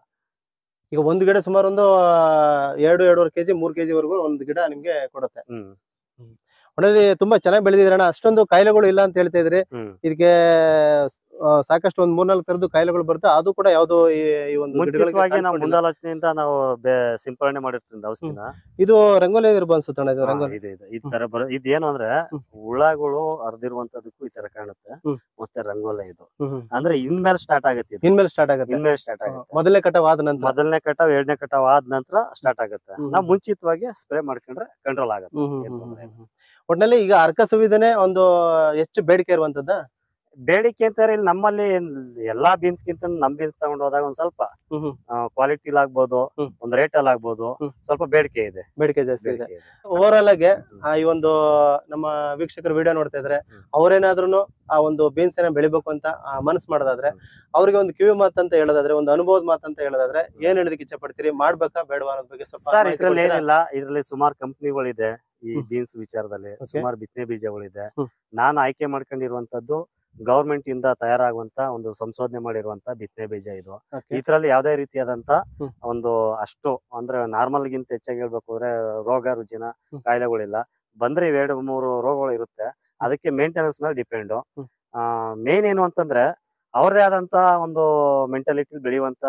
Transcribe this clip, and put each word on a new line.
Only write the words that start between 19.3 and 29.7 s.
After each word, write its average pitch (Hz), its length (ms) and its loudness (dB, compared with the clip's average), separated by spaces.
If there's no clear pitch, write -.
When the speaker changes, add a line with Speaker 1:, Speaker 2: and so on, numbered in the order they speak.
Speaker 1:
ಇರ್ಬೋದು 175 180 2
ಅನ್ಸುತ್ತೆ 143 280 -2
ಅಣ್ಣ, 135 100 0
ಇದು 131 140 -2
Speaker 2:
ಹಾ, 135 60 0
Speaker 1:
ರಂಗೋಲಿ. 139 240 -4
Speaker 2:
ಇದು, 104 120 -14
ಇದು. 95 200 -16
ಈ 110 100 -12
Speaker 1:
ಹ್ಮ್. 131 140 -12
Speaker 2:
ತರ 117 140 -4
ಬರೋ-, 120 280 -6
ಇದೇನು 139 340 -2
ಅಂದ್ರೆ 131 320 -2
Speaker 1:
ಹ್ಮ್. 160 200 -8
Speaker 2:
ಹುಳಗಳು 147 960 -2
ಹರಿದಿರುವಂತದಕ್ಕೂ 120 880 -10
ಈ 117 40 -14
ತರ 104 180 -16
ಕಾಣುತ್ತೆ. 104 460 -18
Speaker 1:
ಹ್ಮ್. 147 240 -8
Speaker 2:
ಮತ್ತೆ 113 200 -12
ರಂಗೋಲಿ 104 460 -8
ಇದು. 90 160 -20
Speaker 1:
ಹ್ಮ್, - 260 -10
ಹ್ಮ್. 123 240 -12
Speaker 2:
ಅಂದ್ರೆ 147 260 -2
ಇನ್ಮೇಲೆ 180 380 0
ಸ್ಟಾರ್ಟ್ 147 300 -2
ಆಗುತ್ತೆ - 280 -4
ಇದು. 165 120 -2
Speaker 1:
ಇನ್ಮೇಲೆ 196 220 4
ಸ್ಟಾರ್ಟ್ 147 240 0
ಆಗುತ್ತೆ. 127 200 -2
Speaker 2:
ಇನ್ಮೇಲೆ 147 240 0
ಸ್ಟಾರ್ಟ್ 107 260 -12
Speaker 1:
ಹ್ಮ್. 131 120 -8
Speaker 2:
ಆಗುತ್ತೆ. 131 200 -14
Speaker 1:
ಮೊದಲನೇ 185 260 4